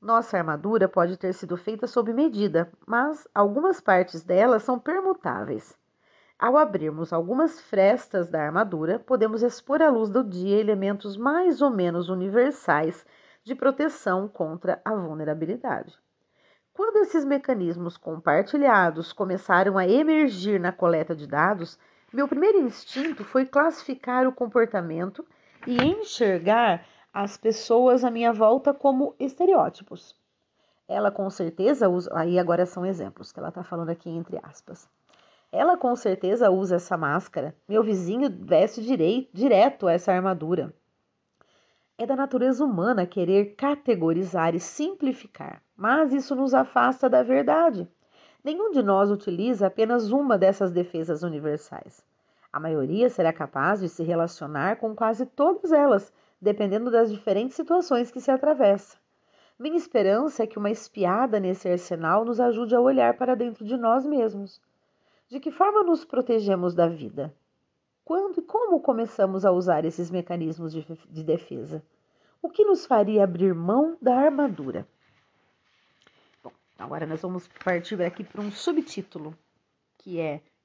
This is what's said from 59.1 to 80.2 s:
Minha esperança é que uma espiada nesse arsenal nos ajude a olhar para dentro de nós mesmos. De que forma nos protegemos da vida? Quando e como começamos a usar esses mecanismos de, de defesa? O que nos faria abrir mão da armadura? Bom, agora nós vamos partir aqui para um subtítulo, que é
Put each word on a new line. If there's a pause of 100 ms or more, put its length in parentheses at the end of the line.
Minha
esperança
é
que
uma
espiada
nesse
arsenal
nos
ajude
a
olhar
para
dentro
de
nós
mesmos. (680)
De
que
forma
nos
protegemos
da
vida? (720)
Quando
e
como
começamos
a
usar
esses
mecanismos
de, (240)
de
defesa? (600)
O
que
nos
faria
abrir
mão
da
armadura? (1600)
Bom, (260)
agora
nós
vamos (180)
partir
aqui
para
um
subtítulo, (640)
que
é (240)